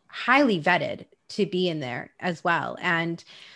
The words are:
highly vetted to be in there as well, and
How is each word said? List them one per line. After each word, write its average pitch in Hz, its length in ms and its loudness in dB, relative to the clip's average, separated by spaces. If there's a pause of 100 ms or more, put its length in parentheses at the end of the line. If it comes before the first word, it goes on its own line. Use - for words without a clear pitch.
highly 247 540 2
vetted 147 460 0 (240)
to 208 140 0
be 180 240 0
in 156 120 -2
there 127 300 -8 (100)
as 170 220 -4
well, 160 380 0
and 170 420 -2 (340)